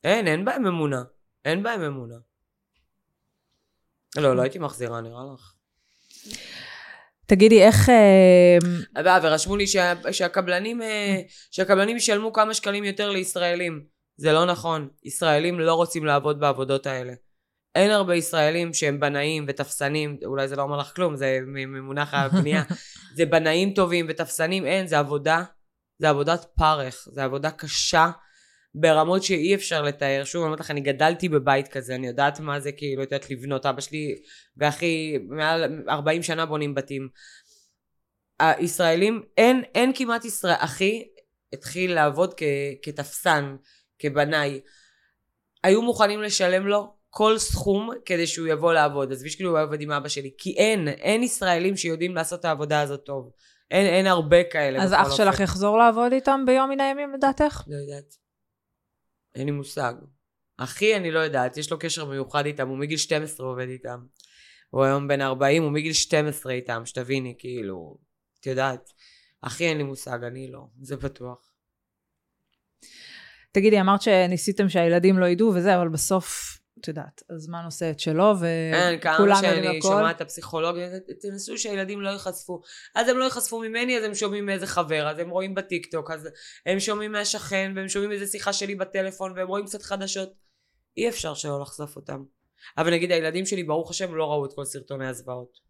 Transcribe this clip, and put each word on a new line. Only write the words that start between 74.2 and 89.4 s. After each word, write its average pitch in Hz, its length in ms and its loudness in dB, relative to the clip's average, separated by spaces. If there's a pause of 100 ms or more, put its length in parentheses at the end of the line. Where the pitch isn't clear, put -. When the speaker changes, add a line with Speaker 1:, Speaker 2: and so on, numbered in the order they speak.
Speaker 2:
שהילדים 175 500 4
לא 180 60 4
ידעו 180 300 4
וזה, 180 200 4
אבל 175 140 0
בסוף, - 680 -4 (220)
את - 80 -14
יודעת, 147 420 -12
הזמן 170 360 -12
עושה 165 260 -6
את 147 80 -8
שלו, 170 400 4
ו-, 170 60 -2 (280)
Speaker 1:
אין, 170 260 2
כמה 160 180 0
Speaker 2:
כולם 202 240 6
Speaker 1:
שאני 170 140 2
Speaker 2:
יודעים 160 240 -2
הכל. 175 80 -2
Speaker 1:
שומעת 190 280 2
את - 60 -14
הפסיכולוגיה, 175 800 -6
ת-, 185 100 -18 (120)
תנסו 202 360 -10
שהילדים 202 440 -6
לא 196 80 -6
ייחשפו. 185 520 -10 (340)
אז 233 120 2
הם 254 100 2
לא 262 60 0
ייחשפו 240 360 -4
ממני, 233 380 -2
אז 220 60 -2
הם 208 120 -6
שומעים 208 300 -4
מאיזה 196 220 -4
חבר, 151 420 -2
אז 156 100 -8
הם 170 100 -6
רואים 190 260 -6
בטיקטוק, 170 560 -8
אז 156 180 -12 (360)
הם 190 140 0
שומעים 208 320 -4
מהשכן, 202 640 -4
והם 190 140 -8
שומעים 202 220 -4
איזה 202 160 -8
שיחה 202 260 -6
שלי 202 220 -6
בטלפון, 190 600 -6
והם 185 120 -6